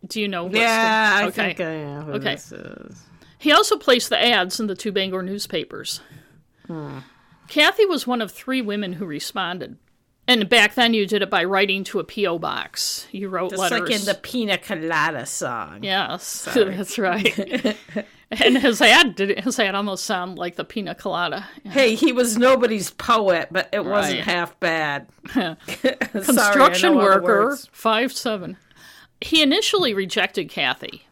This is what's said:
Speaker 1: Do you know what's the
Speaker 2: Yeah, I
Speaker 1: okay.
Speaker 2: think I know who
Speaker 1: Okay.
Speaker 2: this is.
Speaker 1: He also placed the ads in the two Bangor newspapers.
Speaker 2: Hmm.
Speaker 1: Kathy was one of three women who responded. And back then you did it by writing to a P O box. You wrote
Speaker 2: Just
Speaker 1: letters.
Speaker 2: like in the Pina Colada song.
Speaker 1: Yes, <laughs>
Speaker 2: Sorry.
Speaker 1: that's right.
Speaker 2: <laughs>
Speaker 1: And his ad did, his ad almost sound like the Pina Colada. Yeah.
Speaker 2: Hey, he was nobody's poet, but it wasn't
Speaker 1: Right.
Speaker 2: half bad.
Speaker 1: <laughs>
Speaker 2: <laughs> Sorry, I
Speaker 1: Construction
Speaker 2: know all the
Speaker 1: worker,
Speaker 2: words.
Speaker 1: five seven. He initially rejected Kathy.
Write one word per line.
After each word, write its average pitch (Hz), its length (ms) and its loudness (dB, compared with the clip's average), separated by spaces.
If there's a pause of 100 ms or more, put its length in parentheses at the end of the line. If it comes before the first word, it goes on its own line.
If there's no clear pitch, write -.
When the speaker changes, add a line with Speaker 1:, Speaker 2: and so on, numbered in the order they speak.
Speaker 1:
Do 220 140 -6
you 202 80 -2
know 175 160 -6
what's 185 100 -8
the 220 60 2
Speaker 2:
Yeah, 220 540 4
I 202 120 2
Speaker 1:
okay. 180 40 -2 (240)
Speaker 2:
think - 60 -8
I 160 240 -4
know 143 180 -10
who 151 100 -10
Speaker 1:
Okay. 139 220 -4
Speaker 2:
this - 180 -18
is. - 440 -18 (420)
Speaker 1:
He 294 140 2
also 403 240 4
placed 247 340 2
the - 120 2
ads 202 380 2
in 220 60 -2
the 196 80 -4
two 202 180 -6
Bangor 190 300 -2
newspapers. - 760 -8 (680)
Speaker 2:
Hmm. 147 320 -12 (500)
Speaker 1:
Kathy 370 380 4
was 349 200 -2
one 240 160 0
of 202 80 -6
three 262 320 -4
women 202 320 -4
who 175 120 -8
responded. 175 680 -8 (520)
And 220 200 2
back 208 260 6
then 233 200 2
you 208 120 2
did 202 160 0
it 190 80 -4
by 185 140 2
writing 190 400 2
to - 140 -4
a 160 60 -2
P 202 220 -4
O 170 120 0
box. - 720 -6
You 196 180 -8
wrote 185 220 -4
Speaker 2:
Just 190 100 -4
Speaker 1:
letters. 190 200 0 (100)
Speaker 2:
like - 0 - (100)
in 196 60 -6
the 202 80 0
Pina 214 440 -4
Colada 160 680 -2
song. 107 560 -8
Speaker 1:
Yes, 185 440 -4
<laughs> - 0 -
Speaker 2:
Sorry. 190 500 0
Speaker 1:
that's 196 220 -8
right. 202 840 -2
Speaker 2:
<laughs> - 240 -10 (260)
Speaker 1:
And 240 260 4
his 240 220 2
ad 247 360 6
did, 196 240 -2
his - 180 -4
ad 196 160 0
almost 196 300 -4
sound 185 340 -6
like 175 160 -6
the 170 100 -8
Pina 196 300 -8
Colada. 175 540 -6 (160)
Yeah. 196 80 -14
Speaker 2:
Hey, 233 240 4
he 285 160 4
was 233 260 0
nobody's 240 540 4
poet, 196 580 2
but 180 220 -4
it 208 120 -2
wasn't 165 340 0
Speaker 1:
Right. - 60 -6
Speaker 2:
half 175 360 -4
bad. 156 480 -2 (100)
Speaker 1:
<laughs> - 80 -20
Speaker 2:
<laughs> - 60 -14
Sorry, 170 240 -2 (260)
I 262 120 2 (180)
Speaker 1:
Construction 247 840 4
Speaker 2:
know 254 60 6
all 208 60 4
the 196 40 6 (100)
Speaker 1:
worker, 202 260 4
Speaker 2:
words. 277 260 -4
Speaker 1:
five 226 400 0
seven. 190 440 -6 (640)
He 320 220 2
initially 311 520 2
rejected 190 540 -2
Kathy. - 640 -4